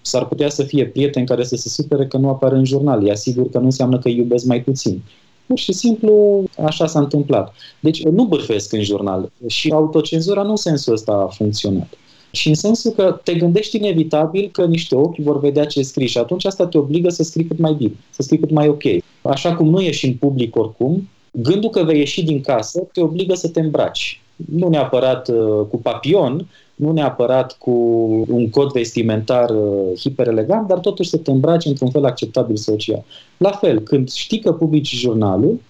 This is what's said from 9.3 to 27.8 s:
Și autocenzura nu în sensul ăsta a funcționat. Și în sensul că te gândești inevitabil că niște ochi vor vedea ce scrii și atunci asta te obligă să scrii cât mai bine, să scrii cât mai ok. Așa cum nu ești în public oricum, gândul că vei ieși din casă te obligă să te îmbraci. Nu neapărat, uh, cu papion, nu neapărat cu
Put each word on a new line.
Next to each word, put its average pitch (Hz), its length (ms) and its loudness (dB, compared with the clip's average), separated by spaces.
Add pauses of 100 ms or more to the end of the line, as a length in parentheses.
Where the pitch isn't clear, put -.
Și 151 240 -2
autocenzura 160 720 2
nu 202 80 -2
în 214 60 0
sensul 147 360 0
ăsta 110 200 -2
a 98 140 0
funcționat. 101 600 -2 (440)
Și - 160 -2
în 151 60 6
sensul 220 360 0
că 190 340 0
te 175 100 0
gândești 170 420 2
inevitabil 165 760 0
că 180 120 0
niște 165 300 0
ochi 160 240 2
vor 147 220 0
vedea 147 240 2
ce 147 180 -2
scrii 131 240 -2
și 120 120 -2
atunci 175 280 -2
asta 190 200 0
te 170 120 0
obligă 151 300 2
să 175 140 -2
scrii 165 220 -2
cât 165 140 -4
mai 160 140 2
bine, 139 220 -2 (160)
să - 120 -8
scrii 156 160 2
cât 151 120 0
mai 151 180 4
ok. 147 140 0 (400)
Așa 170 320 -2
cum 165 140 2
nu 180 120 4
ești 156 260 -2
în 127 80 0
public 127 420 -2
oricum, 127 520 -2 (240)
gândul 190 380 0
că 202 120 0
vei 156 160 2
ieși 147 260 -2
din 151 160 0
casă 139 520 -4
te - 80 -4
obligă 175 340 -2
să 180 140 -6
te 165 120 -2
îmbraci. 151 640 -4 (300)
Nu 175 160 0
neapărat, 131 600 0
uh, 107 420 0
cu - 60 -6
papion, 135 720 -2 (260)
nu 151 180 -2
neapărat 127 680 0
cu - 120 -4 (580)